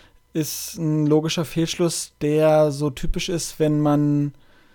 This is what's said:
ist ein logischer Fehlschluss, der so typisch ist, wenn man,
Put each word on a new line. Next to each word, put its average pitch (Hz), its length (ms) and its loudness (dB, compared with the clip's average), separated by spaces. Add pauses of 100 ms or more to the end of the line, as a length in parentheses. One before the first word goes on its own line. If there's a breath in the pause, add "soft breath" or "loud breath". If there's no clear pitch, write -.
(320 loud breath)
ist - 460 -6
ein 156 280 0
logischer 156 380 2
Fehlschluss, - 760 -4
der 156 500 4
so 143 200 -2
typisch - 380 -2
ist, - 300 -6
wenn 151 220 2
man, 147 520 2 (420 soft breath)